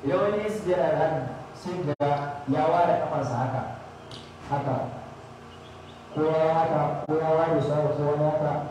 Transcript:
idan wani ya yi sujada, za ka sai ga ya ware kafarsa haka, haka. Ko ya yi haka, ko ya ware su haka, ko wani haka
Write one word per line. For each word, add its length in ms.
idan 120
wani 200
ya 40
yi 120
sujada, 400
za 160
ka 80
sai 320
ga 240
ya 240
ware 320
kafarsa 320
haka, 260
haka. 280
Ko 80
ya 240
yi 80
haka, 260
ko 160
ya 80
ware 320
su 160
haka, 160
ko 100
wani 80
haka 280